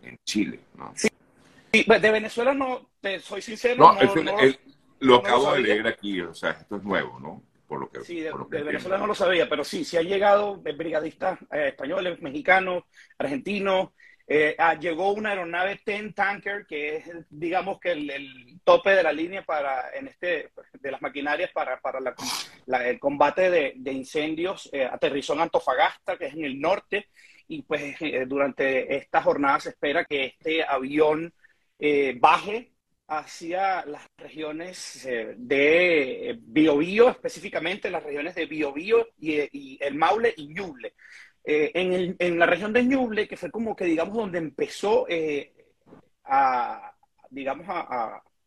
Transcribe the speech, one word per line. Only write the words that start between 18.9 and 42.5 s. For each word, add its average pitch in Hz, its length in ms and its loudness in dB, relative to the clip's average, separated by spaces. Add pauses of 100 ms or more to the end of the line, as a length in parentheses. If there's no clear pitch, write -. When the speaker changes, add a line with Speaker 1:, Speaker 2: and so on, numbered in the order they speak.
Speaker 2:
de 190 120 6
la 160 80 2
línea 175 320 -6
para, 135 500 -4
en 135 140 -10
este, 175 440 -6 (280)
de 135 120 -8
las 131 100 -10
maquinarias 147 520 -4
para, 135 280 -4
para 131 180 -6
la, 127 160 -6 (520)
la, 123 200 0
el 120 120 -2
combate 147 500 2
de, 156 260 2
de 131 160 -8
incendios. 156 800 -4
Eh, 139 140 -2
aterrizó 139 480 -2
en 147 80 -2
Antofagasta, 165 760 0
que 160 100 -8
es 135 60 -12
en 156 120 -8
el 139 160 -6
norte, 196 480 -2 (400)
y 151 140 -10
pues, 143 360 -6
eh, 131 260 -4
durante 135 680 0
esta 156 260 0
jornada 143 380 2
se 160 100 -10
espera 151 360 -2
que 139 200 -2
este 160 380 -2
avión, 151 720 0 (460)
eh, 143 380 2
baje 170 540 2 (380)
hacia 170 760 -4
las 147 200 -14 (120)
regiones, 151 880 -12
eh, 113 320 -6
de, 139 920 4
eh, 120 60 -10
Biobío, 156 720 6
específicamente 185 800 -4
las 165 140 -4
regiones 147 320 -6
de 165 100 -4
Biobío 156 640 0 (120)
y, 151 200 -2 (140)
y 139 260 -14
el 139 160 -4
Maule 208 400 2
y 147 140 -16
Ñuble. 151 460 -10 (540)
Eh, 151 260 2
en 185 180 0
el, 185 260 -2
en 175 180 0
la 170 80 6
región 180 280 0